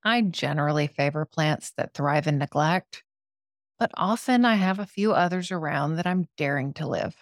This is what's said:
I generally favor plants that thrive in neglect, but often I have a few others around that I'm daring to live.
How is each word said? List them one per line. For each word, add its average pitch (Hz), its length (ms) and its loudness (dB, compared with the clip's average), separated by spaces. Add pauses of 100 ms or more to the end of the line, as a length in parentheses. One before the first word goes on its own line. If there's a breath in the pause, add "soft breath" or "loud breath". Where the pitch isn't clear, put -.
I 233 180 2
generally 147 640 0
favor 147 360 -2
plants - 520 -2
that - 180 -6
thrive 147 320 0
in 147 120 2
neglect, 151 680 0 (760)
but - 160 -2
often 240 500 2
I 226 120 6
have 190 240 2
a 196 60 -8
few 208 260 0
others 180 400 0
around 151 420 -2
that 170 140 -2
I'm 185 180 0 (100)
daring 139 380 -2
to 156 140 -6
live. - 340 -4